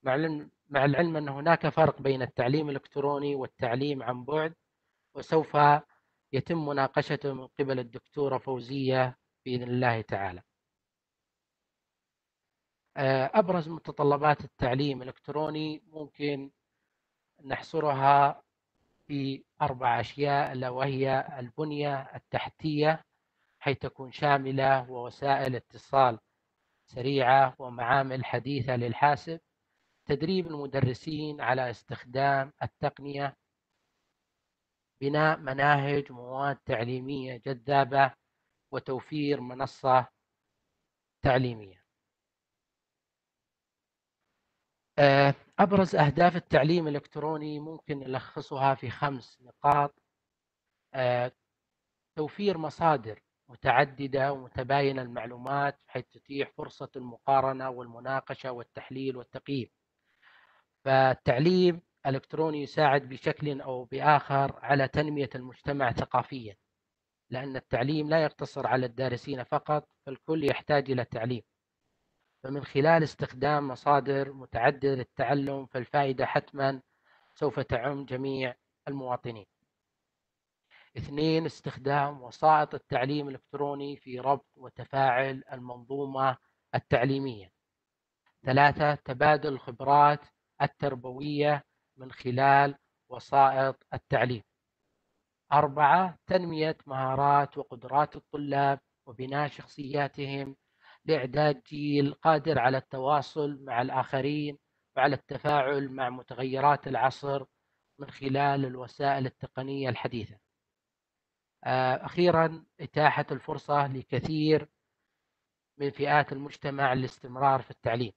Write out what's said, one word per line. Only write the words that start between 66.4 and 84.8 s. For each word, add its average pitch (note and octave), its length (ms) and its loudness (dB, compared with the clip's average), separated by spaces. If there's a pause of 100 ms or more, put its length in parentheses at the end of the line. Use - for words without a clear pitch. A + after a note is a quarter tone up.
لأن C3 260 -8
التعليم D3 520 -2
لا D#3+ 140 2
يقتصر C#3+ 440 -6
على B2+ 200 2
الدارسين B2 580 -6
فقط، D3+ 440 -2 (180)
فالكل D3 380 -4
يحتاج C#3 460 0
إلى B2 140 0
تعليم. A#2+ 380 -6 (1000)
فمن C3+ 220 -8
خلال D#3 380 4
استخدام C#3+ 640 -2
مصادر C#3 640 0
متعددة C3+ 640 0
للتعلم، C3+ 720 -2
فالفائدة C3 600 -2
حتمًا C3+ 560 -2 (520)
سوف C#3+ 260 -2
تعم C3+ 440 -2
جميع C3 500 -4 (340)
المواطنين. B2 580 -8 (1500)
اثنين، D#3+ 500 0
استخدام C#3 760 -4
وسائط D3+ 520 4
التعليم C#3+ 540 -2
الإلكتروني C#3+ 680 -6
في B2+ 240 -14
ربط C3+ 260 0 (100)
وتفاعل C3+ 960 0